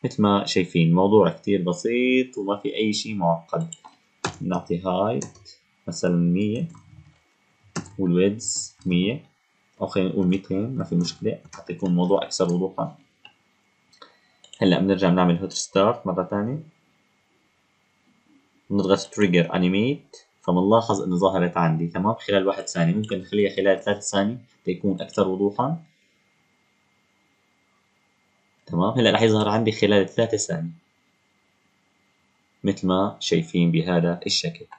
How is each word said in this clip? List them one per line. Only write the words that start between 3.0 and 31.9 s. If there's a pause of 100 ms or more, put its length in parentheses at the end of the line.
معقد. (680)
نعطي
هايت (500)
مثلًا
مية (1300)
والويدز (100)
مية (560)
أو
خلينا
نقول
ميتين،
ما
في
مشكلة (160)
حتى
يكون
الموضوع
أكثر
وضوحًا. (1600)
هلأ
بنرجع
بنعمل
هوت
start
مرة
ثانية، (2000)
نضغط
trigger
animate، (260)
فبنلاحظ
إنه
ظهرت
عندي،
تمام؟
خلال
واحد
ثانية،
ممكن
نخليها
خلال
ثلاث
ثواني (280)
ليكون
أكثر
وضوحًا. (2750)
تمام،
هلأ
رح
يظهر
عندي
خلال
ثلاث
ثواني (1900)